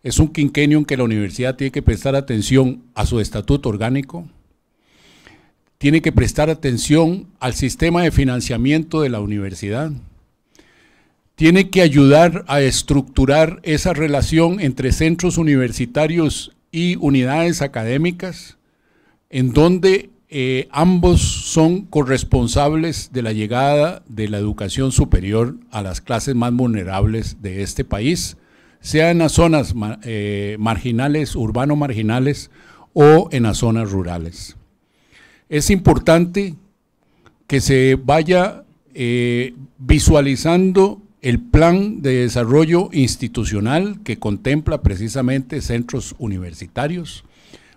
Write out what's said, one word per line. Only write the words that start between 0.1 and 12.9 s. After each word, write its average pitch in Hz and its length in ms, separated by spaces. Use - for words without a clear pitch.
un 156 100
quinquenio 147 480
en 147 80
que 139 100
la 127 80
universidad 113 540
tiene 135 140
que 143 100
prestar 123 340
atención 131 680
a 107 120
su 120 140
estatuto 139 480
orgánico, 131 580
tiene 156 220
que 156 120
prestar 127 360
atención 156 800
al 127 160
sistema 170 480
de 151 80
financiamiento 135 920
de 139 80
la 110 100
universidad, 104 720
tiene 180 360
que 185 120
ayudar 151 680
a 143 140
estructurar 139 1000